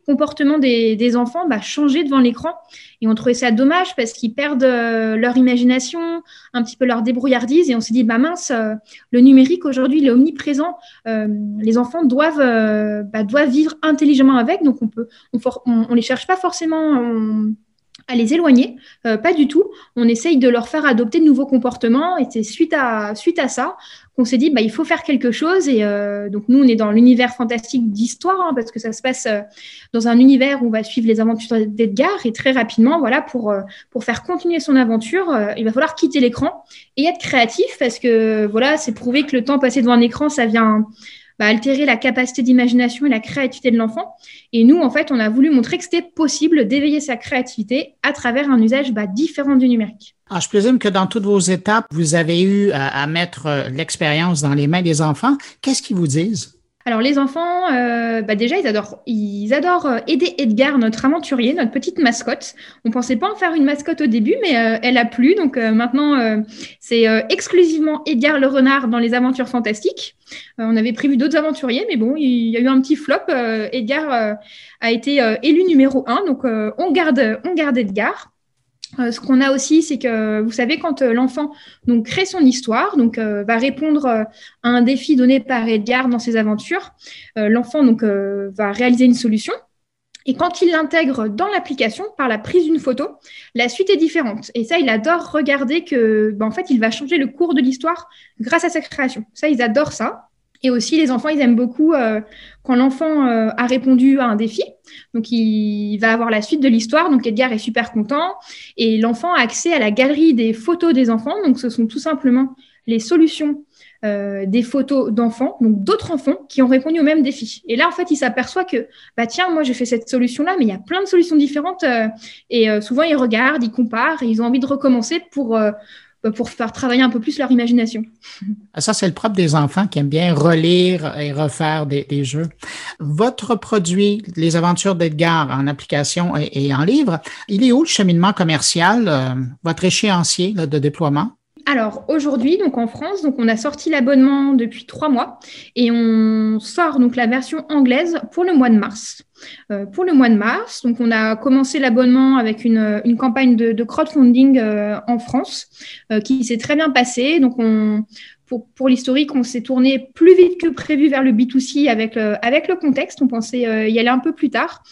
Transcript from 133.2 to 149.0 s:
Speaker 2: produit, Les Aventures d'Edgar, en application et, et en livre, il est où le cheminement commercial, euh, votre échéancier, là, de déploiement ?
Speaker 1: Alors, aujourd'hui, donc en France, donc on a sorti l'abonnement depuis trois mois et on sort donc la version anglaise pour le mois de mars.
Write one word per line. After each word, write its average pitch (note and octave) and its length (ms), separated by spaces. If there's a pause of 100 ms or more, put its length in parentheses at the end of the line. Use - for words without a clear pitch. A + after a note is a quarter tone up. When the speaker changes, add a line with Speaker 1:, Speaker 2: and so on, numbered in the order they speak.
Speaker 2:
produit, G3+ 680 (120)
Les E3 200
Aventures F3 400
d'Edgar, D#3+ 600
en C#3 120
application D3 680
et, D3+ 140 (160)
et C#3 80
en C3+ 100
livre, A3 360 (280)
il G#3 160
est B3+ 80
où B3+ 100
le D#4+ 60
cheminement F#3 460
commercial, F3 720
euh, C3 280 (280)
votre E3+ 220
échéancier, F#3 720
là, E3 100
de C#3+ 140
déploiement ? D3 540 (340)
Speaker 1:
Alors, A3 420
aujourd'hui, C#4+ 480
donc E4+ 200
en A#3 100
France, E4+ 360
donc C#4+ 160
on A3+ 80
a A3 100
sorti D4 320
l'abonnement C#4 640
depuis A#3 320
trois - 240
mois B3 300 (360)
et A#3+ 140
on A3 680
sort D4+ 400
donc A#3+ 160
la B3 100
version C4 440
anglaise D4 500 (120)
pour F4 120
le F#4 100
mois B3+ 160
de A3 80
mars. - 460 (480)